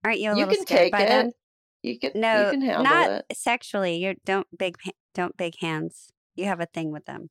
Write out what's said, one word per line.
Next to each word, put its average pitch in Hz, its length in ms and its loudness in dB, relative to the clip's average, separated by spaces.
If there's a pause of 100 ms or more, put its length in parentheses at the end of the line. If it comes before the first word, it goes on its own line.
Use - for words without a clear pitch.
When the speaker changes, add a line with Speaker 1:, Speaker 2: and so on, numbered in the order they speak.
Speaker 1:
Aren't 220 140 0
you 208 120 0
a 208 40 2
Speaker 2:
You 233 100 2
Speaker 1:
little - 100 4
Speaker 2:
can 381 100 -4
Speaker 1:
scared - 140 4
Speaker 2:
take 175 140 6
Speaker 1:
by 202 100 2
Speaker 2:
it. 208 60 4
Speaker 1:
them? 240 220 4 (520)
Speaker 2:
You 240 160 -6
can, 262 160 -4
Speaker 1:
No, 220 300 2
Speaker 2:
you 196 60 0
can 277 100 0
handle 262 220 0
Speaker 1:
not 311 280 4
Speaker 2:
it. - 220 -6
Speaker 1:
sexually. 196 640 -2
You're, 185 180 -2 (100)
don't 190 220 -2 (100)
big 185 260 -4
ha-, 185 80 -12 (220)
don't 180 240 -4
big 170 220 -6
hands. 160 520 -6 (240)
You 180 100 -6
have 190 140 -2
a 170 60 -2
thing 160 260 -6
with 151 140 -12
them. 156 260 -14